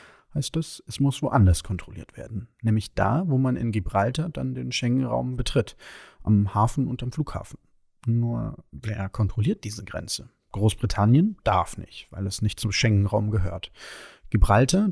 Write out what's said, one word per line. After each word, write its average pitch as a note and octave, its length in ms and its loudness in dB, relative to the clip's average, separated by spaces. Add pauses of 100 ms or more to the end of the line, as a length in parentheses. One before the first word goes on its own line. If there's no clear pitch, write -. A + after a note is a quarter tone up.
(320)
heißt - 260 -4
es, - 280 -6
es - 140 -6
muss C#3 220 0
woanders G#2 420 4
kontrolliert - 520 -10
werden. G2+ 300 -10 (160)
Nämlich A2 320 0
da, A2 320 2
wo C#3 100 2
man C3 200 2
in A#2 160 -2
Gibraltar G#2+ 560 0
dann C3 260 -6
den B2+ 160 -8
Schengen-Raum B2 640 -2
betritt, A#2+ 420 -2 (460)
am G2+ 320 4
Hafen A2+ 320 2
und B2 160 -6
am B2+ 80 -6
Flughafen. - 480 -8 (480)
Nur A#2 640 -2
wer G#2 380 -6
kontrolliert A2 560 0
diese G#2+ 200 -10
Grenze? - 460 -10 (220)
Großbritannien A2+ 920 2
darf F#2 360 0
nicht, - 340 -16
weil F#2+ 160 -6
es - 140 -6
nicht - 180 0
zum G#2+ 100 -2
Schengen-Raum G#2 600 2
gehört. F2+ 400 -2 (560)
Gibraltar B2+ 640 4